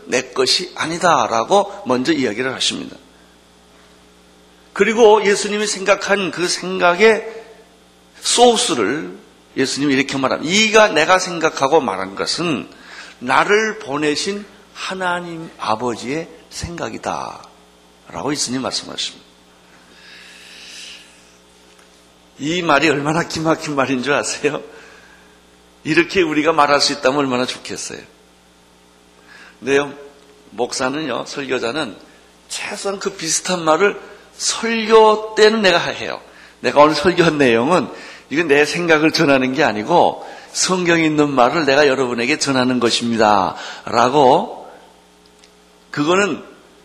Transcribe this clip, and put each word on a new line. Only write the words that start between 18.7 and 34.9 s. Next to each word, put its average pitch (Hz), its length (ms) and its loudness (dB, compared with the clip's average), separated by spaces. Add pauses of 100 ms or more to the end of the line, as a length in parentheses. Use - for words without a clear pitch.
이 170 220 -4
말이 156 280 2
얼마나 151 400 0
기막힌 156 480 -4
말인 131 260 -2
줄 139 120 -2
아세요? 139 480 -4 (1200)
이렇게 165 380 0
우리가 151 300 0
말할 147 280 4
수 - 120 0
있다면 135 260 0
얼마나 127 260 0
좋겠어요. - 560 -12 (1600)
근데요, 139 320 0 (580)
목사는요, 131 760 -4
설교자는 131 680 -6 (520)
최소한 196 500 -8
그 196 120 -6
비슷한 165 540 -4
말을 170 360 2 (360)
설교 220 1000 2